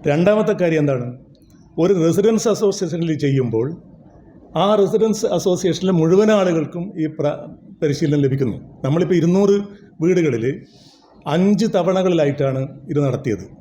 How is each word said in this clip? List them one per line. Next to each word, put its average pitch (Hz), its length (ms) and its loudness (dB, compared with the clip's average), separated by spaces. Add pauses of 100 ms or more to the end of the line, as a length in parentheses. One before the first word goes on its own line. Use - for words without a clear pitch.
രണ്ടാമത്തെ 202 520 2
കാര്യം 175 220 0
എന്താണ്? 127 240 -2 (760)
ഒരു 190 100 2 (100)
റെസിഡൻസ് 202 500 2
അസോസിയേഷനിൽ 175 580 -2 (120)
ചെയ്യുമ്പോൾ 127 440 0 (960)
ആ 196 40 2 (140)
റെസിഡൻസ് 208 440 0 (120)
അസോസിയേഷനിലെ 180 600 0
മുഴുവൻ 185 380 4
ആളുകൾക്കും 170 460 -2 (200)
ഈ - 20 -2 (120)
പ്ര-, 147 220 -4 (420)
പരിശീലനം 147 440 0
ലഭിക്കുന്നു. 131 320 -2 (280)
നമ്മളിപ്പോൾ 170 360 2
ഇരുന്നൂറ് 196 340 4 (480)
വീടുകളിൽ 160 420 2 (880)
അഞ്ച് 196 320 2 (100)
തവണകളിലായിട്ടാണ് 165 880 0 (300)
ഇത് 147 140 0
നടത്തിയത്. 120 400 -4 (160)